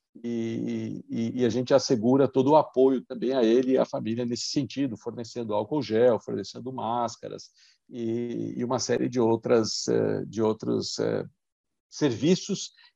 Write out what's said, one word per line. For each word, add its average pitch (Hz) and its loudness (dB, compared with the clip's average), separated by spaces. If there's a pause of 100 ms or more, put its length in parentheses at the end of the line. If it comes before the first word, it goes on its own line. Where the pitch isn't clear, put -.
(220)
e, 113 -6
e, 120 -4
e 123 2
a 120 4
gente 123 0
assegura 127 4
todo 135 4
o 156 8
apoio 135 4
também 120 -4
a 135 2
ele 123 4
e 127 4
à 123 4
família 120 -4
nesse 120 -4
sentido, 131 -4
fornecendo 113 -8
álcool 107 -2
gel, 110 4
fornecendo 117 -8
máscaras 113 -6 (380)
e, 117 -6
e 123 -4
uma 123 -2
série 120 0
de 123 -2
outras, 113 2
eh, 107 0
de 101 -6
outros, 110 -2
eh, 110 -2 (640)
serviços 151 0 (240)